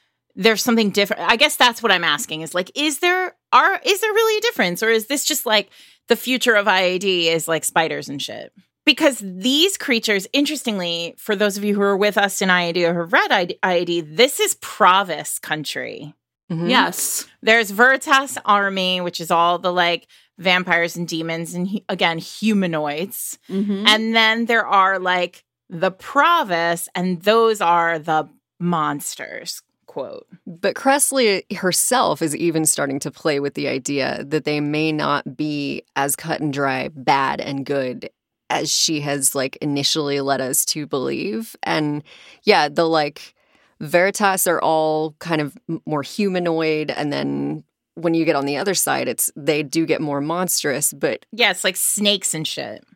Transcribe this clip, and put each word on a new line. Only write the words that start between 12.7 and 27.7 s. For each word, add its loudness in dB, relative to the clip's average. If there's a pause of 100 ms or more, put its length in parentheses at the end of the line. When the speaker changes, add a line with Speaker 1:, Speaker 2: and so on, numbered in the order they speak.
Speaker 1:
D 2
or 2
have -2
read 2
I 2
A 0
D, -2
this 0
is 0
Provis 2
country. -8 (400)
Speaker 2:
Mm-hmm. -2
Speaker 3:
Yes. 0 (160)
Speaker 1:
There's 4
Veritas 4
Army, 2
which -6
is -8
all 4
the, 0
like, 0 (320)
vampires 2
and -4
demons -6
and, -4
hu-, -4 (100)
again, 2
humanoids. -2 (120)
Speaker 3:
Mm-hmm. -2
Speaker 1:
And 4
then 4
there 2
are, 4
like, -2 (240)
the -2
Provis, 2
and -2
those 4
are 2